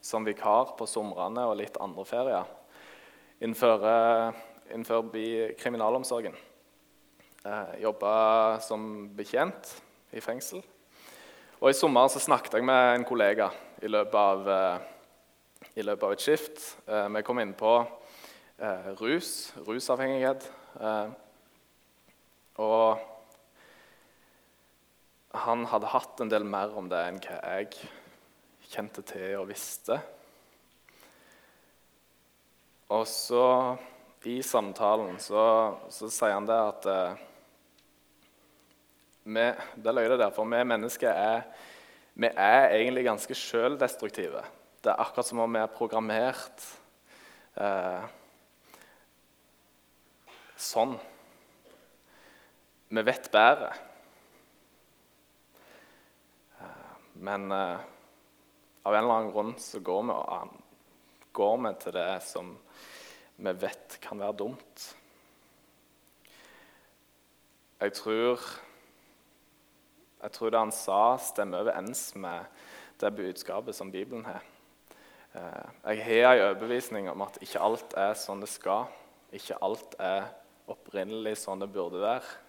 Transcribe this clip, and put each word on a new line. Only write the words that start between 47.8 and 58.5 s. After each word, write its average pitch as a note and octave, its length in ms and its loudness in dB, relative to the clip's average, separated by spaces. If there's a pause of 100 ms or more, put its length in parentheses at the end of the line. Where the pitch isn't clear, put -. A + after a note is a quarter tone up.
sånn. A#2+ 260 0 (1900)
Vi A2 160 -2
vet B2 320 0
bedre. A#2 400 6 (3000)
Eh, - 320 -20 (320)
men, G2 260 -4
eh, F#2+ 400 -4 (920)